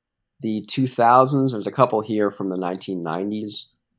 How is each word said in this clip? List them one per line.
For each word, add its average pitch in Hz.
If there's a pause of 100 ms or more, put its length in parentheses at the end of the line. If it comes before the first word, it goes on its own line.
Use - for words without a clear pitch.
(420)
the 107
two 131
thousands. 131
There's 104
a 101
couple 117
here 104
from 98
the 92
nineteen 92
nineties. 101 (260)